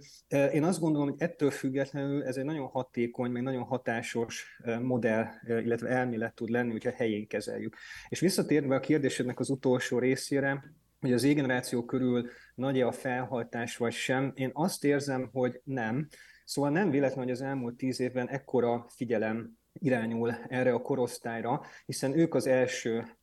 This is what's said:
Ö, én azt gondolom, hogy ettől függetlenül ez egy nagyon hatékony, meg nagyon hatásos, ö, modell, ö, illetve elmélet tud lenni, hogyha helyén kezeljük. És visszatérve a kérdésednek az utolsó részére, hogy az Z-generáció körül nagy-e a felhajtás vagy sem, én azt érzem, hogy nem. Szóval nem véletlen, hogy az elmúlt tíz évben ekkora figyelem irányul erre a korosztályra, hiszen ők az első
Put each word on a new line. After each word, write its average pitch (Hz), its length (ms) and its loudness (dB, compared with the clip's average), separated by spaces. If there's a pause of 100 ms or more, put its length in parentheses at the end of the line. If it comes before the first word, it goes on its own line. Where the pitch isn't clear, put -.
(280)
Ö, 139 180 4
én 147 180 4
azt 175 160 2
gondolom, 147 300 2
hogy 139 120 -6
ettől 151 300 2
függetlenül 139 720 -2
ez 127 140 -4
egy 131 80 -4
nagyon 147 220 -4
hatékony, 123 640 -2
meg 120 100 -2
nagyon 127 220 -2
hatásos, 117 1000 -4
ö, 117 160 -2
modell, 117 460 2 (220)
ö, 117 120 2
illetve 117 300 0
elmélet 120 440 0
tud 113 160 -6
lenni, 120 220 2
hogyha 110 200 -2
helyén 107 360 -2
kezeljük. 110 480 -6 (340)
És - 100 -4
visszatérve 147 560 4
a 131 40 2
kérdésednek 131 600 0
az 127 100 -2
utolsó 127 500 2
részére, 139 640 0 (360)
hogy 127 140 2
az 120 80 4
Z-generáció 127 640 2
körül 123 440 0 (260)
nagy-e 127 320 2
a 117 40 2
felhajtás 123 840 -4
vagy 113 160 0
sem, 135 420 0
én 131 180 -2
azt 160 300 -2
érzem, 139 500 0
hogy 123 300 0
nem. 131 440 -2 (380)
Szóval 143 260 0
nem 180 180 4
véletlen, 135 340 2
hogy 127 100 -2
az 120 80 -4
elmúlt 135 340 -4
tíz 127 240 -4
évben 123 300 -2
ekkora 120 600 0
figyelem 113 720 -2 (180)
irányul 117 520 0 (160)
erre 127 260 2
a 117 80 0
korosztályra, 123 800 -2 (240)
hiszen 139 340 -2
ők 165 160 4
az 127 120 2
első 123 560 2 (200)